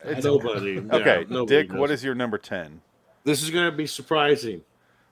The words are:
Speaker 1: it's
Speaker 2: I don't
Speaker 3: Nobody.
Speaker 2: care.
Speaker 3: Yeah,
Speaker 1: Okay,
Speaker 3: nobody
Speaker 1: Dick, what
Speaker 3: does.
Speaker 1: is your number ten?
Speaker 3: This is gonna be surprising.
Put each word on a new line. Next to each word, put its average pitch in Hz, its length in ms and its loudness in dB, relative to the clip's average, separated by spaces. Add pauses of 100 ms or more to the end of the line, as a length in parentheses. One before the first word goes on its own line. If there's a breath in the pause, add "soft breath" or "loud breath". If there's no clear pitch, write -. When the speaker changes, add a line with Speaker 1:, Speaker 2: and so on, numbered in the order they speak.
Speaker 1:
it's 143 140 -6
Speaker 2:
I - 20 -6 (100)
don't 139 140 4
Speaker 3:
Nobody. 101 320 -2
Speaker 2:
care. 95 100 -6
Speaker 3:
Yeah, - 100 0
Speaker 1:
Okay, 101 320 2
Speaker 3:
nobody 127 380 2
Speaker 1:
Dick, 90 60 -14
what 139 160 0
Speaker 3:
does. 143 120 -2
Speaker 1:
is 123 40 -8
your 135 100 -4
number 120 240 -2
ten? 85 420 -10 (440)
Speaker 3:
This 143 180 0
is 156 80 -6
gonna 170 220 2
be 151 140 -4
surprising. 139 760 0 (500)